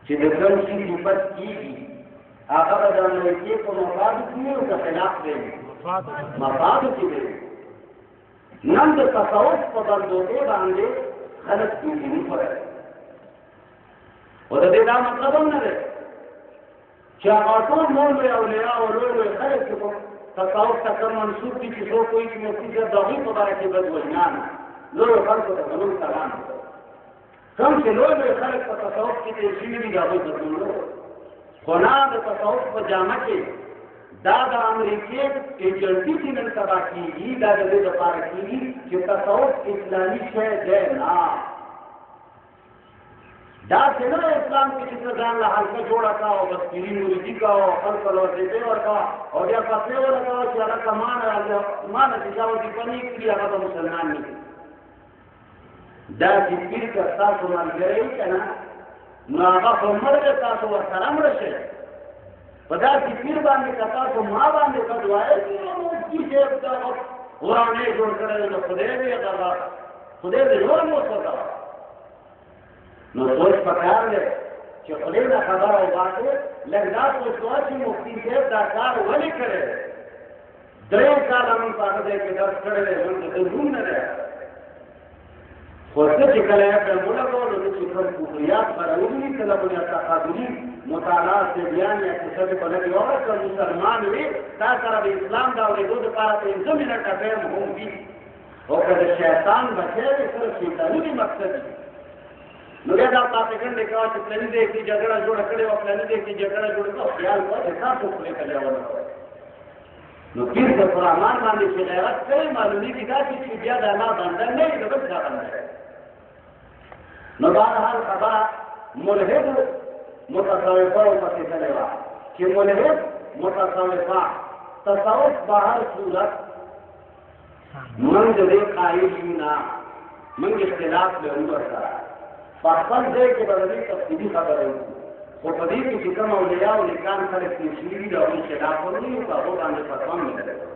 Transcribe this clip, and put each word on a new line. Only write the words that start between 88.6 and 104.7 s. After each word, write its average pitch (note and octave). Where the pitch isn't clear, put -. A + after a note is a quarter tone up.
به -
راوځي، C4+
کله G3+
به F#3+
یې F3
تقابلي -
مطالعه F#3
سیدیان F3+
یا F3
کیسه -
دې F#3
په -
لږ F#3
یوه F#3+
ورځ F#3
مسلمان G3
وي، G3+
تا A3
سره A3
د -
اسلام A#3+
د A#3
اورېدو G3+
دپاره G#3+
پنځه G3
منټه A#3
ټایم A3
هم G3+
وي. G#3
او D3+
که F3+
د F3
شیطان E3+
بچی A3
وي، C#4
سره A#3
شیطاني E4
دې D4+
مقصد G3+
وي. -
نو E4
بیا B3
دا B3
پاپیګنډې A3+
کوه A3
چې A3
پلاني A3
ځای A3